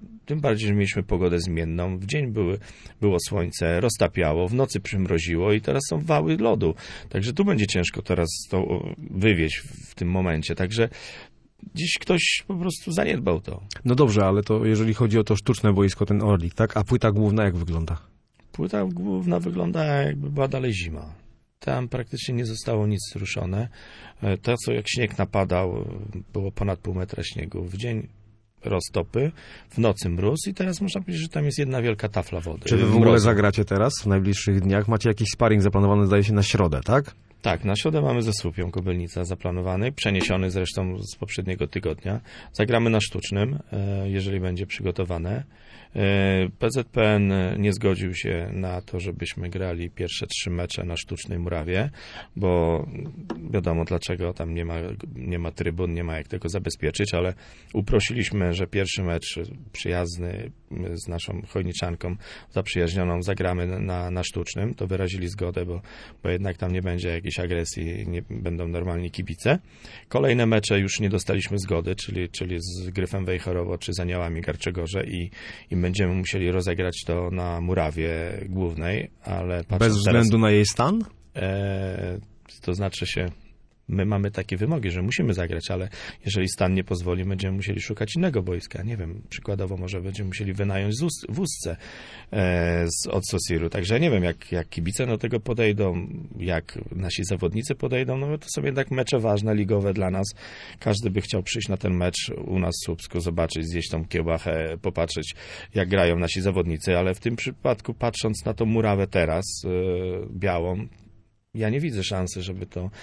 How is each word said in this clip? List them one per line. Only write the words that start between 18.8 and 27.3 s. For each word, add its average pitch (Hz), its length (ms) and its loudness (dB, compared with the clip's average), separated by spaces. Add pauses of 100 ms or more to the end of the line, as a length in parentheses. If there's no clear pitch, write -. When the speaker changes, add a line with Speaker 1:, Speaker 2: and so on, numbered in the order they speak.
Speaker 1:
główna 175 560 0
wygląda, 175 440 0
jakby 143 460 0
była 139 180 2
dalej 131 260 0
zima. 80 400 -8 (460)
Tam 127 280 -2
praktycznie 123 460 -6
nie 120 120 0
zostało 110 400 0
nic 104 140 2 (120)
zruszone. 101 560 -2 (540)
E, 98 160 2
to, 120 180 2
co 117 160 -2
jak 113 160 -2
śnieg 113 300 -2
napadał, 92 640 2 (480)
było 98 200 -2
ponad 98 260 0
pół 98 160 -4
metra 92 300 -4
śniegu. 87 400 -6